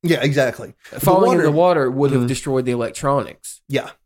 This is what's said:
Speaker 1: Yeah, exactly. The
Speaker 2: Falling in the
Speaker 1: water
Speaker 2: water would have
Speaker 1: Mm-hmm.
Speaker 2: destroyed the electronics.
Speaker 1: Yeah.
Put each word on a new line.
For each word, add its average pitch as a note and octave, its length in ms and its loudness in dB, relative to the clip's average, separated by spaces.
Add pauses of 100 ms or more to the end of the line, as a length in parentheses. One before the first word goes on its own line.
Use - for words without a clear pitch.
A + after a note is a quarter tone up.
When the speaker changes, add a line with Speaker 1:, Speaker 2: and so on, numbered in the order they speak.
Speaker 1:
Yeah, E3+ 180 0
exactly. C3+ 540 -2 (160)
The - 80 -14
Speaker 2:
Falling F#3+ 400 4
in - 40 2
the D3+ 80 2
Speaker 1:
water D#3+ 380 2
Speaker 2:
water - 20 -4
would C#3 200 0
have C3+ 100 2
Speaker 1:
Mm-hmm. A#2+ 60 0
Speaker 2:
destroyed C3 380 -2
the B2 60 -2
electronics. B2 960 -4
Speaker 1:
Yeah. C#3 220 -4 (160)